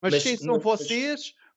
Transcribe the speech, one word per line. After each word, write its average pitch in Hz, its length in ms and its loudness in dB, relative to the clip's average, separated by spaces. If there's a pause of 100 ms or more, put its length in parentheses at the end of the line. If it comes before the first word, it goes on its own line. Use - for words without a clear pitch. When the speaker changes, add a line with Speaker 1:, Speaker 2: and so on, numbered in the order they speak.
Speaker 1:
Mas 180 120 2
Speaker 2:
Mas, 147 100 4
Speaker 1:
quem 254 120 0
são 156 180 0
Speaker 2:
mas, - 80 2
Speaker 1:
vocês 240 720 -2 (220)